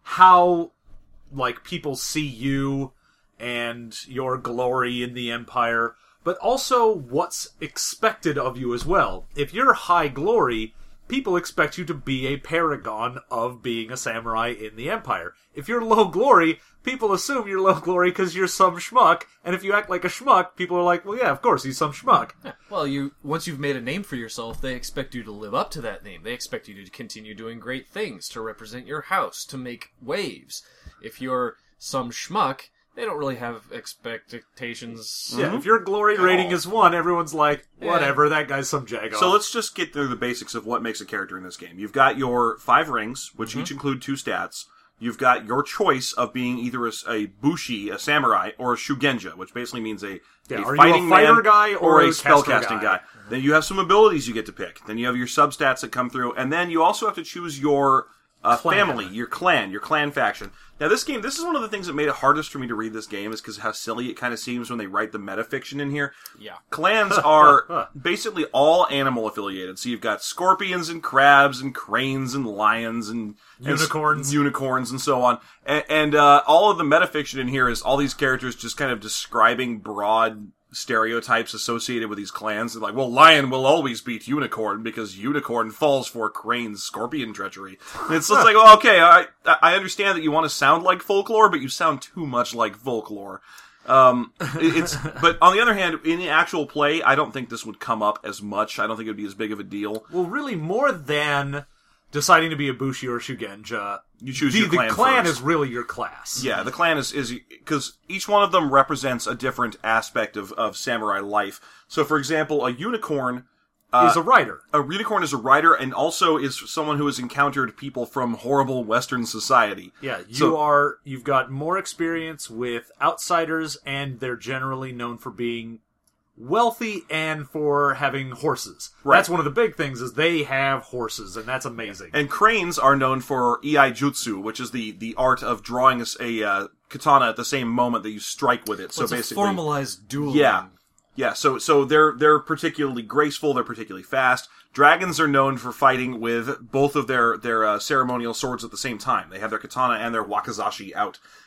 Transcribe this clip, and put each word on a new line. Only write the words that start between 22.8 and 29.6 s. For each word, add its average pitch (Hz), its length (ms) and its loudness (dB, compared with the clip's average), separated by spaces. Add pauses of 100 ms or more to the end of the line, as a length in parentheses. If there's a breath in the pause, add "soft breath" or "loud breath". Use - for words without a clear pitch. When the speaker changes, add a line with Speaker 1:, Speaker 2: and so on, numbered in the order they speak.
Speaker 2:
you, 139 240 -6 (120)
once 156 220 -6
you've 151 140 -10
made 143 160 -2
a 127 60 -8
name 151 220 -8
for 147 120 -12
yourself, 113 460 -12
they 131 120 -6
expect 127 400 -10
you 123 100 -10
to 107 80 -14
live 104 220 -12
up 165 180 -4
to 156 100 -8
that 107 220 -10
name. 87 200 -18
They 113 100 -10
expect - 340 -12
you 98 160 -20
to 92 60 -20
continue 107 460 -18
doing 113 240 -14
great 127 300 -12
things, 170 400 -10
to 117 120 -12
represent 110 460 -14
your 147 140 -10
house, 156 440 -6
to 139 120 -16
make 123 320 -14 (120)